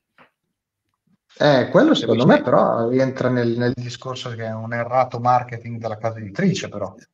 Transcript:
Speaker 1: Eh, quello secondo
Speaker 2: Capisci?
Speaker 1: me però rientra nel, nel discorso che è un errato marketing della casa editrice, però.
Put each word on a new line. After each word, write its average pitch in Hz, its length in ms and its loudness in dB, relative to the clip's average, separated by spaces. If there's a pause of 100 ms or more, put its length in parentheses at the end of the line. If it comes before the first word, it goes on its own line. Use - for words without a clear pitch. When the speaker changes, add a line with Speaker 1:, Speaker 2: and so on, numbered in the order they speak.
(1400)
Speaker 1:
Eh, 135 320 4
quello 277 240 6
secondo 117 300 2
Speaker 2:
Capisci? 214 160 6
Speaker 1:
me - 20 -6
però 120 460 2
rientra 131 400 0
nel, 120 300 0
nel 123 160 0
discorso 123 560 -10
che 113 140 -10
è 110 100 -6
un 113 180 -8
errato 123 480 0
marketing 120 580 0
della 110 200 -6
casa 113 200 -6
editrice, 110 500 -2
però. 101 260 -8 (200)